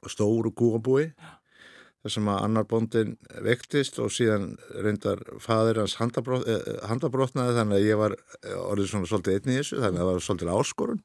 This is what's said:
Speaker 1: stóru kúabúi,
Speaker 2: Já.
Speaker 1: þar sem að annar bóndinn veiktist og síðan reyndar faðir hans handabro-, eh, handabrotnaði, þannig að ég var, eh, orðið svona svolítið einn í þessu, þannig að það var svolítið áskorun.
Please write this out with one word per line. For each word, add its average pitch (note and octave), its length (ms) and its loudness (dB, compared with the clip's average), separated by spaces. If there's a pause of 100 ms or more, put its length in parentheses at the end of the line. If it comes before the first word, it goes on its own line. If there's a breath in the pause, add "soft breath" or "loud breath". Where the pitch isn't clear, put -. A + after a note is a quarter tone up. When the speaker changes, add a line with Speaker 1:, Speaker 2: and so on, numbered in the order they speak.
Speaker 1:
stóru A2+ 520 0
kúabúi, A#2+ 560 2
Speaker 2:
Já. - 220 -20 (720 loud breath)
Speaker 1:
þar G#2+ 100 -6
sem G#2+ 160 0
að G2+ 140 0
annar A2 200 2
bóndinn A2+ 520 0 (240)
veiktist B2 580 -2
og A2+ 160 -2
síðan G#2+ 380 2 (260)
reyndar G#2 460 -2 (160)
faðir A2 420 2
hans G2 160 -4
handabro-, B2+ 480 -2
eh, A2 400 -2
handabrotnaði, B2+ 720 0
þannig G#2 220 4
að G#2 80 4
ég G#2+ 100 4
var, G#2+ 160 2 (300)
eh, G2 100 -8
orðið G2 380 -2
svona F#2+ 180 -2
svolítið G2 240 0
einn B2+ 180 0
í B2+ 60 2
þessu, C#3+ 240 -4
þannig F#2 160 0
að F2 80 2
það F#2 60 2
var F2+ 160 -2
svolítið E2+ 260 -2
áskorun. E3 500 -2